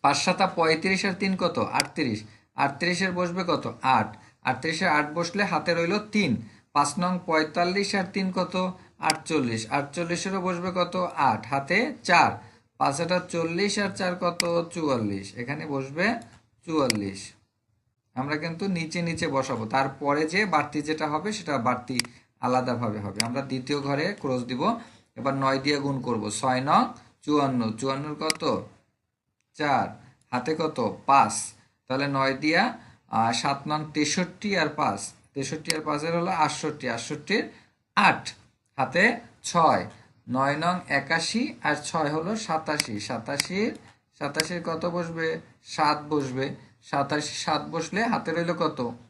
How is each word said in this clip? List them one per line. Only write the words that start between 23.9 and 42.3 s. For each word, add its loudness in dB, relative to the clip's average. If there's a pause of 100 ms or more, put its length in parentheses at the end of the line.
ক্রস -2
দিব। 0 (400)
এবার -2
নয় 2
দিয়ে 2
গুণ -2
করব, -2
ছয় 0
নং 6 (360)
চুয়ান্ন, 2
চুয়ান্নর -4
কত? -2 (920)
চার। 2 (440)
হাতে -2
কত? -2
পাঁচ। 6 (540)
তাহলে 0
নয় 2
দিয়া, 2 (320)
আহ, 2
সাত -2
নং -4
তেষট্টি 0
আর 2
পাঁচ, 0 (340)
তেষট্টি -4
আর -4
পাঁচের -2
হলো 0
আটষট্টি, 0
আটষট্টির -2 (460)
আট। 4 (440)
হাতে 4 (260)
ছয়। 4 (440)
নয় 2
নং 0
একাশি 0 (100)
আর 2
ছয় -2
হলো -2